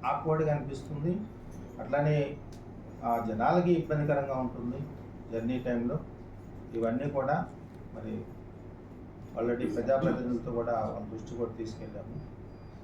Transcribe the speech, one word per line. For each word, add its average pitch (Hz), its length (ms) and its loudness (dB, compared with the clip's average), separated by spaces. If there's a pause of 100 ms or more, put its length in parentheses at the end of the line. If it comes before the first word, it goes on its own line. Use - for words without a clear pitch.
ఆక్వర్డ్‌గా 156 500 4
అనిపిస్తుంది. 147 680 -2 (580)
అట్లానే, 147 580 4 (680)
ఆ, 120 260 4
జనాలకి 160 420 6
ఇబ్బందికరంగా 147 640 4
ఉంటుంది 123 440 -2 (540)
జర్నీ 117 280 0
టైంలో. 123 400 2 (720)
ఇవన్నీ 120 360 2
కూడా 139 380 2 (480)
మరి 107 300 -6 (1120)
already 120 340 2
ప్రజాప్రతినిధులతో 123 800 4
కూడా 117 220 2
వాళ్ళ 107 360 0
దృష్టి 110 260 -8
కూడా 117 160 -2
తీసుకెళ్ళాము. 107 680 -8 (640)